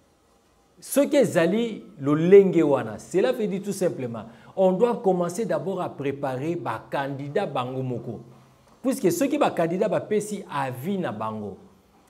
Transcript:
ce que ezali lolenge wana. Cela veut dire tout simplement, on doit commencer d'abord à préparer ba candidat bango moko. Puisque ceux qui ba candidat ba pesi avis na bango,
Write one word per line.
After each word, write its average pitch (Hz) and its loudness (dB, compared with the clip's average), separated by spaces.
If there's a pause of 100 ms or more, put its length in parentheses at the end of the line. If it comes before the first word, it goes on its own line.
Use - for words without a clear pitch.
(800)
ce - 0
que 285 2
ezali 202 2 (160)
lolenge 165 6
wana. 120 0
Cela 220 0
veut 240 -4
dire 185 -6
tout 196 -6
simplement, 127 -4 (300)
on 190 4
doit 226 2
commencer 180 0
d'abord 175 -4
à 151 -6
préparer 139 -4
ba 127 -6
candidat 143 -4
bango 131 -4
moko. 120 -6 (600)
Puisque 220 0
ceux 277 2
qui 285 0
ba 254 4
candidat 180 0
ba 175 -2
pesi 208 -4
avis 139 -4
na 156 -4
bango, 107 -8 (520)